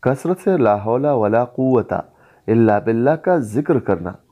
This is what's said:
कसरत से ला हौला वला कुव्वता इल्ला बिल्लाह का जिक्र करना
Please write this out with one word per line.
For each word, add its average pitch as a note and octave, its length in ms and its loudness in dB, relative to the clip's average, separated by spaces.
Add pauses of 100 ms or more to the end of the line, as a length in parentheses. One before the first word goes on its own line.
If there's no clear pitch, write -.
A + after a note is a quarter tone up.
कसरत E3 360 -2
से F#3+ 200 0
ला A2+ 160 4
हौला A#2+ 400 -2
वला A2+ 300 0
कुव्वता B2+ 600 -2 (440)
इल्ला A2 320 4
बिल्लाह A#2 360 0
का F3+ 220 0
जिक्र C3 420 -2
करना F2+ 380 -4 (140)